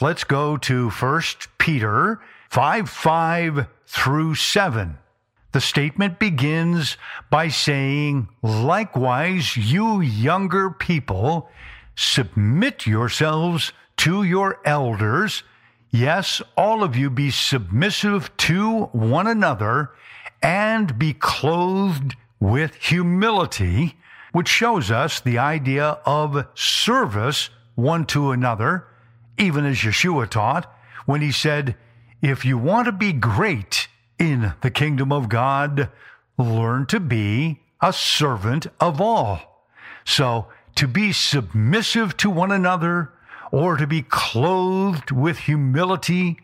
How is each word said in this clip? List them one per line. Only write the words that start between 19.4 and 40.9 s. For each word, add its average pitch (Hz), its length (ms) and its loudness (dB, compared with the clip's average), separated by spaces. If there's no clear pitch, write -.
and 202 560 0
be 151 140 0
clothed 175 1040 -2
with 123 340 0
humility," 175 1200 0
which 170 160 0
shows 202 420 2
us 113 300 0
the 120 180 0
idea 147 680 0
of 147 480 0
service 143 960 0
one 151 300 0
to 143 260 0
another, 123 540 0
even 147 280 2
as 135 120 0
Yeshua 117 520 0
taught 123 400 -2
when 147 160 0
he 147 100 0
said, 147 460 -2
"If 135 220 0
you 131 140 0
want 196 300 2
to 240 40 -2
be 202 220 -2
great 123 760 0
in 127 440 0
the 123 100 0
kingdom 139 400 0
of 143 160 0
God, 139 640 0
learn 117 480 0
to 214 160 -2
be 123 600 0
a 185 100 4
servant 135 760 0
of 165 220 0
all." 165 640 -2
So, 120 420 0
to 143 120 0
be 190 240 0